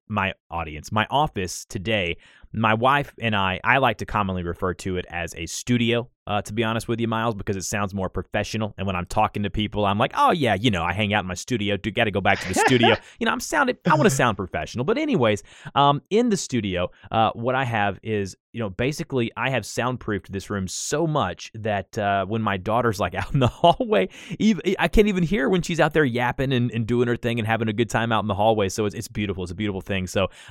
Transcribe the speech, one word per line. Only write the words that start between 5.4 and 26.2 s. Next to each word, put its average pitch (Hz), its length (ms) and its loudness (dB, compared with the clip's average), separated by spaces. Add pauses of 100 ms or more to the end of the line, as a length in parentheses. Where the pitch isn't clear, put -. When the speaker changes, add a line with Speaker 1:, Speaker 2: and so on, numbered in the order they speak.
Speaker 1:
studio, 117 600 0 (200)
uh, 101 160 -2
to 104 100 -12
be 113 100 0
honest 113 240 -2
with 117 140 -2
you, 113 60 0
Miles, 113 260 -2
because 101 220 -6
it 92 80 -6
sounds 101 320 -4
more 92 140 -2
professional. 104 680 -4
And 95 80 -6
when 95 100 -2
I'm 90 120 -4
talking 107 360 0
to 101 60 -2
people, 104 360 -2
I'm 101 120 2
like, 120 180 0
"Oh, 285 160 4
yeah, 139 220 2
you 156 160 2
know, 90 140 2
I 87 100 0
hang 104 220 0
out 104 60 2
in 92 60 -8
my 90 60 -6
studio. 101 440 -2
Do 107 120 -6
gotta 113 220 0
go 98 100 0
back 98 200 2
to - 60 -8
the 92 60 -4
studio." 127 480 6
Speaker 2:
<laughs> - 40 -20 (140)
Speaker 1:
You 233 60 -4
know, 233 60 0
I'm 247 80 -2
sounding, 262 360 0 (140)
I - 60 4
wanna 240 160 4
sound 127 260 2
professional. 95 480 -4
But 233 140 0
anyways, 147 420 2 (320)
um, 143 280 4 (100)
in 233 180 2
the 202 80 2
studio, 92 540 -2 (200)
uh, 110 200 4
what 117 240 -2
I 131 100 -2
have 104 380 -2
is, 101 340 -4 (140)
you 117 80 -10
know, 107 100 -4
basically 123 640 -2
I 123 140 -2
have 123 160 -2
soundproofed 117 640 -4
this 98 180 -8
room 95 180 -4
so 156 400 -2
much 113 480 -4
that, 104 420 -4
uh, 101 280 2
when 110 180 -2
my 101 140 0
daughter's, 107 420 0
like, 87 160 -2
<laughs> 95 60 -2
out - 120 -4
in 143 60 2
the 127 80 6
hallway, 190 640 2 (300)
ev-, 202 220 4 (160)
I 170 100 2
can't 208 200 6
even 185 160 2
hear 220 260 0
when 185 140 4
she's 160 160 -2
out 156 140 4
there 156 120 4
yapping 127 480 0